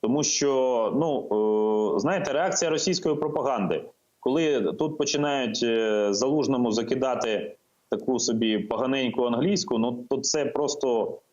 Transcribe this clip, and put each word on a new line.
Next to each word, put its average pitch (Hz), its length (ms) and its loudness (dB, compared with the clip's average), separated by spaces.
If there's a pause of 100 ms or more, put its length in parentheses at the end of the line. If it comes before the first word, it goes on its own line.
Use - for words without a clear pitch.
Тому 131 220 0
що, 127 720 2
ну, 107 1000 2
е, - 40 2
знаєте, 147 340 -2
реакція 165 380 0
російської 160 440 0
пропаганди, 131 680 -2 (360)
коли 147 420 2
тут 156 360 -2
починають, 143 680 0
е, 110 500 2
Залужному 123 580 2
закидати 117 840 -2 (340)
таку 120 300 0
собі 113 400 2
поганеньку 123 640 -2
англійську, 123 540 0
ну, 120 320 -2
то 135 80 0
це 147 280 -2
просто 127 720 -2 (160)